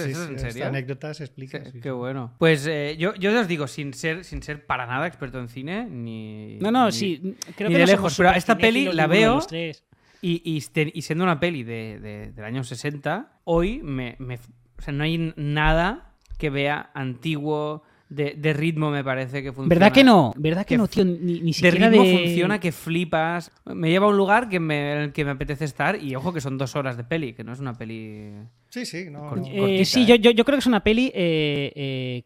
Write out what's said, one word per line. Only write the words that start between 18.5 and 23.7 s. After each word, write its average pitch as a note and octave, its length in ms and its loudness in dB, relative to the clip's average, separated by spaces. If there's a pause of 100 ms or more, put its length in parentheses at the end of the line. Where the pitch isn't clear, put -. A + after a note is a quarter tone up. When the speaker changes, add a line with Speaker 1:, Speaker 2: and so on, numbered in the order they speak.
Speaker 2:
ritmo D#3 360 0
me C#3+ 140 -2
parece C3 400 -4
que C3+ 80 -8
funciona. C3 160 -6
Speaker 3:
¿Verdad F3+ 240 8
que C4+ 140 8
no? E3 320 8
¿Verdad D#3 280 -2
que B3+ 100 2
Speaker 2:
Que - 20 4
Speaker 3:
no, G#3 100 2
Speaker 2:
fu-, - 60 -14
Speaker 3:
tío? G3+ 100 2
Ni, F3 380 -2
ni E3+ 60 -2
Speaker 2:
de D#3+ 60 2
Speaker 3:
siquiera F3 360 6
Speaker 2:
ritmo G#3+ 160 10
Speaker 3:
de F3+ 120 6
Speaker 2:
funciona, F3 400 2
que F3 140 -2
flipas. E3 800 -2 (140)
Me E3 240 -2